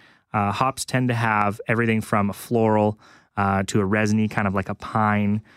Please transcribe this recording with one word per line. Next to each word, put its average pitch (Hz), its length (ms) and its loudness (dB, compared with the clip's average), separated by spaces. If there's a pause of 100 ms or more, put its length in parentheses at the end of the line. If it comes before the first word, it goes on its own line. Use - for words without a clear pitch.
(340)
Uh, 101 180 0
hops 131 340 -2
tend 127 240 -2
to 120 60 0
have 107 520 0
everything 113 340 0
from 104 280 0
a 92 40 -6
floral, 107 640 2 (380)
uh, 98 260 2
to 107 160 -2
a 98 60 2
resiny, 107 420 2
kind 104 200 -2
of 95 60 -2
like 98 160 -4
a 104 60 -6
pine, 104 640 0 (160)